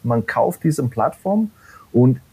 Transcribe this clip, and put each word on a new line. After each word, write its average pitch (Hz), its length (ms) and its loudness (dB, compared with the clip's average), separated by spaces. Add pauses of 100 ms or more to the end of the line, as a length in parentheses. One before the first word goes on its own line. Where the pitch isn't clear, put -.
man 117 240 -2
kauft - 380 -2
diese 156 200 0
Plattform 196 640 -2 (420)
und 131 280 4 (120)